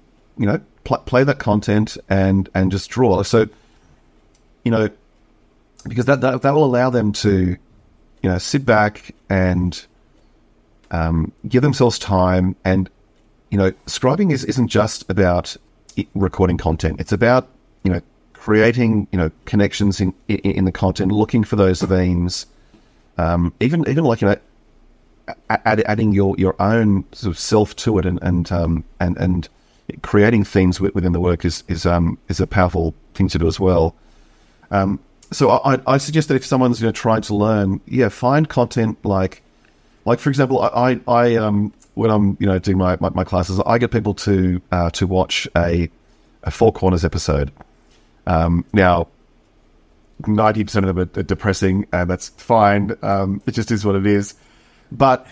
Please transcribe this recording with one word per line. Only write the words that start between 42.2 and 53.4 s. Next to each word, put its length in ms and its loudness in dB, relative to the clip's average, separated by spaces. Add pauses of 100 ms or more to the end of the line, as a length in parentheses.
you 80 -2
know, 140 2
doing 180 0
my, 220 0
my, 80 -2
my 160 -2
classes, 420 -2
I 120 2
get 120 0
people 240 -2
to, 560 0
uh, 200 0
to 160 -2
watch 500 -2
a, 340 0 (540)
a 80 -4
Four 200 2
Corners 320 0
episode. 460 -2 (760)
Um, 460 0
now, 360 2 (1200)
ninety 380 0
percent 220 -2
of 80 -2
them 220 -2
are, 40 -4
are 40 -4
depressing, 680 -2
and 180 -2
that's 200 -6
fine. 720 2
Um, 440 -2